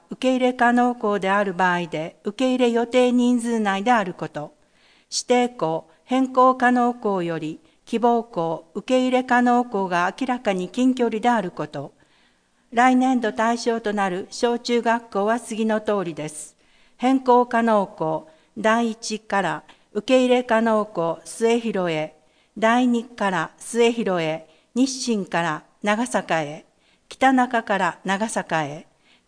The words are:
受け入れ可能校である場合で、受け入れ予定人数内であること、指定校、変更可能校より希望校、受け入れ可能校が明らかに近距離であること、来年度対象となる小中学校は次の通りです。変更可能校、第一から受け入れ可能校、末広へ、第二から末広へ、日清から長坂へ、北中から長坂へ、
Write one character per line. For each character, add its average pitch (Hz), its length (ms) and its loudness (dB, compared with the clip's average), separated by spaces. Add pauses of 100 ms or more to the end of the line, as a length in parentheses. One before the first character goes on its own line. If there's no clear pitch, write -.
(120)
受 202 100 -12
け 262 120 2
入 254 60 0
れ 247 140 2
可 240 200 2
能 240 200 2
校 208 240 -2
で 190 140 -2
あ 208 120 2
る 196 120 -4
場 180 180 2
合 175 140 -2
で、 160 360 -8
受 208 140 -8
け 254 140 2
入 254 80 2
れ 240 100 4
予 233 160 0
定 247 260 2
人 247 300 2
数 233 180 -2
内 196 240 -2
で 247 80 2
あ 220 120 2
る 175 100 -8
こ - 160 -10
と、 151 240 -12 (580)
指 - 140 -8
定 247 240 2
校、 165 400 -4 (140)
変 254 280 -2
更 254 220 6
可 254 180 2
能 247 220 2
校 202 300 -4
よ 165 160 -4
り 156 200 -8 (260)
希 233 120 -2
望 233 260 2
校、 165 520 -6
受 202 100 -8
け 254 200 2
入 254 40 0
れ 254 140 2
可 247 180 2
能 247 240 4
校 196 220 -4
が 175 340 -2
明 254 60 -2
ら 247 120 -4
か 214 140 -2
に 180 160 -4
近 254 240 2
距 240 160 0
離 220 100 -4
で 240 120 2
あ 226 100 2
る 180 80 -6
こ 156 160 -8
と、 147 280 -12 (800)
来 254 240 4
年 254 260 2
度 - 120 -2
対 233 240 0
象 233 240 -2
と 208 100 -2
な 208 160 0
る 185 220 -6
小 240 300 -2
中 240 240 0
学 233 260 -2
校 202 160 -2
は 226 140 0
次 220 260 -6
の 214 160 0
通 208 220 -2
り 170 100 -8
で 151 160 -10
す。 - 240 -16 (440)
変 262 220 2
更 247 260 4
可 233 160 0
能 214 260 2
校、 160 420 -6 (280)
第 226 320 2
一 214 300 -8
か 196 220 -2
ら 156 220 -4 (280)
受 208 140 -6
け 262 160 4
入 254 80 2
れ 247 160 4
可 226 160 2
能 220 240 2
校、 165 400 -4
末 226 340 0
広 190 340 -2
へ、 156 220 -4 (420)
第 233 300 2
二 233 160 0
か 202 280 -4
ら 165 260 -4
末 233 340 0
広 196 320 -2
へ、 160 240 -6 (280)
日 262 280 0
清 214 220 -2
か 170 160 -2
ら 160 220 -4 (200)
長 214 240 0
坂 180 340 -2
へ、 151 220 -10 (460)
北 262 240 2
中 247 300 0
か 202 160 0
ら 175 260 -2
長 214 240 -2
坂 170 340 -4
へ、 147 240 -12 (400)